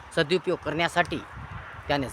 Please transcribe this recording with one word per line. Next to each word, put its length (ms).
सदुपयोग 500
करण्यासाठी 520
त्याने 260